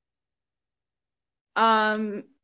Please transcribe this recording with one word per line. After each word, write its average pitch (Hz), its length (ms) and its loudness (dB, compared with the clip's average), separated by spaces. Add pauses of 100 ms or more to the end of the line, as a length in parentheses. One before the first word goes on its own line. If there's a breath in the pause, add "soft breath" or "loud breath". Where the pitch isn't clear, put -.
(1600)
Um, 214 640 0 (220)